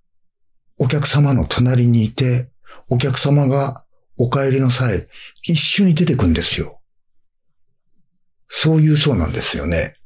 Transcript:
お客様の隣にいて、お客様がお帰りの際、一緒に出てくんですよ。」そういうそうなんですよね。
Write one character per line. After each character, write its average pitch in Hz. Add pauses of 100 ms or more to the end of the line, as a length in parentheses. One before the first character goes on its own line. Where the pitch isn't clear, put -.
(760)
お -
客 147
様 143
の 92
隣 123
に 117
い 110
て、 123 (360)
お 123
客 127
様 143
が 131 (360)
お 123
帰 135
り 135
の 131
際、 120 (340)
一 170
緒 -
に 175
出 175
て 156
く 101
ん 80
で 82
す -
よ。」 - (1700)
そ 160
う 156
い 156
う 147
そ 151
う -
な -
ん -
で -
す -
よ 73
ね。 82 (100)